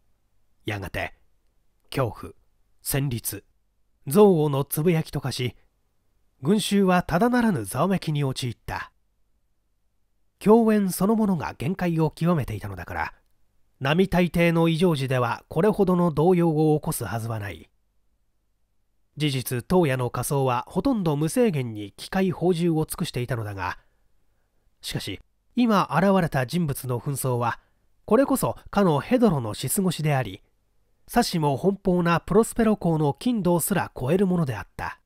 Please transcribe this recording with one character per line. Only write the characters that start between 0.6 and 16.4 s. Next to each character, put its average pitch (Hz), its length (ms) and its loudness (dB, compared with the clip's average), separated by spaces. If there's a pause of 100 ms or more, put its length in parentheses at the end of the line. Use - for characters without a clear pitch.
や 104 120 -6
が 95 120 -12
て、 92 240 -8 (720)
恐 127 220 -4 (100)
怖、 - 120 -16 (500)
戦 139 260 -2
慄、 113 360 -8 (600)
憎 147 160 4
悪 165 300 6
の 139 160 0
つ - 160 -4
ぶ 175 100 4
や 160 100 2
き - 80 -10
と 147 120 -6
化 123 100 -4
し、 123 240 -6 (840)
群 190 180 2
衆 196 240 2
は 180 180 2
た 165 160 -2
だ 240 120 2
な 247 100 2
ら 226 100 4
ぬ 123 140 -2
ざ 123 160 -6
わ 175 80 2
め 190 100 0
き - 140 -4
に 143 120 0
陥 127 260 -4
っ 110 60 -10 (100)
た。 - 260 -10 (1500)
狂 220 280 6
言 208 240 2
そ 180 160 0
の 220 100 4
も 214 100 0
の 190 120 0
が - 180 -8
限 175 180 -4
界 175 240 -2
を 156 120 2
極 170 260 0
め 127 80 0
て 110 100 -8
い 95 60 -8
た 104 80 -10
の 95 80 -12
だ 87 80 -12
か - 80 -12
ら、 82 220 -6 (640)
並 165 280 2
大 180 200 2
抵 170 240 2
の 165 160 4
異 165 80 0
常 170 200 2
時 131 120 -2
で 127 100 0
は 117 300 -2
こ - 140 -2
れ 180 80 4
ほ 185 160 2
ど 180 100 2
の 175 140 2
動 156 240 4
揺 156 400 2